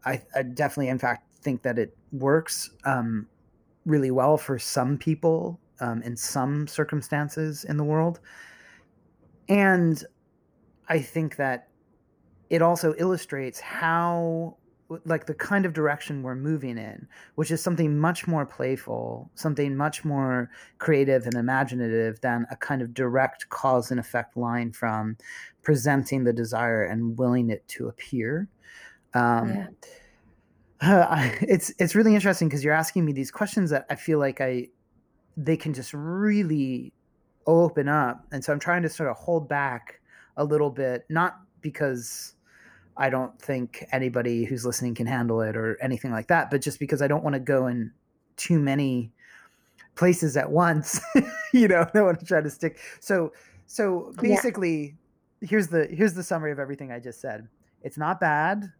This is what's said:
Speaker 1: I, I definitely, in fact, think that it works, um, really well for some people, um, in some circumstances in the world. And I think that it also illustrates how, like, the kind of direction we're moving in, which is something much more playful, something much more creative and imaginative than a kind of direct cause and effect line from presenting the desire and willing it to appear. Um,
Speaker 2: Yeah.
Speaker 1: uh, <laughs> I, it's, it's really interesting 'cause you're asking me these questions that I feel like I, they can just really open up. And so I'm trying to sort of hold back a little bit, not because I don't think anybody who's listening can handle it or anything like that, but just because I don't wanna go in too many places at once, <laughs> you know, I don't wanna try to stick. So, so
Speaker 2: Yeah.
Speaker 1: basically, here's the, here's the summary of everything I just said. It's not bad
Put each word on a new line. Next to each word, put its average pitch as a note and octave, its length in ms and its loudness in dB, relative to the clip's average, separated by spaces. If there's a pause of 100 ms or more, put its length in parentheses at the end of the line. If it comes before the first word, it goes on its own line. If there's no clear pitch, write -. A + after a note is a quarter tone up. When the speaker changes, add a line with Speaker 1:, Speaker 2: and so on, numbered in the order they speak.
Speaker 1:
I, C3 180 -2 (120)
I C#3 80 0
definitely, C3 460 -2
in B2+ 100 -2
fact, A#2+ 440 -4
think C3 200 -4
that A#2+ 160 -2
it A2 180 -4 (160)
works, C#3 580 0 (140)
um, A#2 440 -2 (580)
really D3 240 2
well C3 260 4
for C#3 220 -2
some C3+ 400 -2
people, E3 640 0 (200)
um, A#2 220 -4
in A#2+ 140 -8
some C#3+ 520 -2
circumstances D3+ 960 -4
in D3+ 120 -4
the D3 80 0
world. D#3+ 360 0 (1300)
And F#3 540 4 (840)
I E3 120 2
think D#3 360 -4
that C3 340 -4 (800)
it E3 120 4
also E3+ 360 4
illustrates D#3+ 600 -2
how, E3+ 1000 -2 (460)
like, D#3+ 220 -2
the D#3 80 -4
kind G3 320 0
of E3+ 80 -2
direction D3 480 -2
we're B2+ 140 -8
moving C3+ 420 -4
in, G#2+ 300 -14 (280)
which D#3 140 -2
is D#3+ 120 -2
something D#3+ 360 2
much E3 280 0
more D#3 200 0
playful, A#2 880 -6
something C#3+ 420 -2
much D3 280 -2
more C3 460 -2 (280)
creative C#3 480 4
and A#2+ 100 -2
imaginative A#2+ 840 0
than A#2+ 280 0
a C#3 60 -10
kind C3+ 260 -4
of A#2+ 120 -8
direct C3 560 0
cause B2+ 400 0
and B2+ 100 -2
effect A#2 360 -6
line A#2+ 360 -4
from A2 440 -4 (460)
presenting C#3 600 2
the A#2+ 80 4
desire A2+ 520 0
and A2+ 340 -4
willing B2 320 2
it G#2 180 -6
to B2 200 -8
appear. B2+ 600 -6 (680)
Um, A#2+ 440 2
Speaker 2:
Yeah. F#3+ 120 -8 (1120)
Speaker 1:
uh, F3 260 8
<laughs> - 40 0
I, C3+ 320 2
it's, - 360 2
it's F3 160 0
really A3 200 8
interesting F#3 360 2
'cause C#3 140 -4
you're D3+ 100 4
asking E3 300 0
me D3+ 80 0
these C3+ 180 -4
questions G3 400 -2
that C#3+ 200 0
I D3 60 0
feel D#3 220 0
like C#3 220 0
I, B2+ 280 -2 (680)
they D#3 200 2
can D#3 180 -4
just B2+ 200 -12
really D#3 1000 -2 (520)
open D#3 420 6
up. C#3+ 440 0
And C3+ 120 -8
so D#3 80 0
I'm C#3+ 80 -2
trying E3+ 220 0
to D#3 80 0
sort D3+ 200 -4
of A2+ 60 -4
hold E3 320 -2
back C#3 520 -4 (360)
a D3 80 0
little D3 260 2
bit, B2+ 400 -4
not E3+ 300 0 (200)
because C3+ 720 -6 (640)
I C3+ 140 2
don't C3 300 -4
think B2+ 520 -6
anybody A#2+ 520 0
who's A#2+ 220 -4
listening A#2+ 280 -4
can A#2 120 -4
handle A#2 360 0
it A2 140 -2
or A2 260 -4
anything C3 300 -4
like A2 160 -6
that, E3 220 2
but C#3 120 0
just - 180 -6
because C#3+ 220 -2
I C#3 60 2
don't D3+ 160 0
wanna C#3 160 0
go C3 280 2
in A#2 240 -4 (440)
too - 240 2
many C3+ 520 0 (840)
places E3+ 420 4
at C#3+ 140 0
once, D#3 500 2 (140)
<laughs> D#5+ 380 0
you A#3+ 160 8
know, F3 140 6
I E3 100 0
don't G#3 140 6
wanna E3+ 180 4
try E3 160 2
to D3+ 100 -2
stick. - 300 -4 (200)
So, F3 320 0 (340)
so F#3 460 -2 (100)
Speaker 2:
Yeah. G3+ 200 4
Speaker 1:
basically, D#3+ 560 -2 (420)
here's G3 280 2
the, E3 180 2
here's F#3 280 0
the F3+ 80 -8
summary D#3 300 -4
of C#3 60 -8
everything C#3 320 -8
I A#2+ 100 -10
just A#2+ 200 -14
said. A2 280 -10 (340)
It's - 160 -12
not E3 220 -2
bad E3+ 600 0